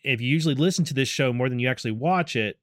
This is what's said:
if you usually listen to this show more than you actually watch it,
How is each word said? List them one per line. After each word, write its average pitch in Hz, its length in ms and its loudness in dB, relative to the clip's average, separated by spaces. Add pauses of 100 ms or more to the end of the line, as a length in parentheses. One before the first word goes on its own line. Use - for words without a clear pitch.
if 127 180 -2
you 123 80 -2
usually 156 280 2
listen 170 300 2
to 143 80 -6
this 131 140 2
show 131 240 0
more 123 160 0
than 123 120 -2
you 123 80 0
actually 123 240 -2
watch 165 420 0
it, 110 280 -2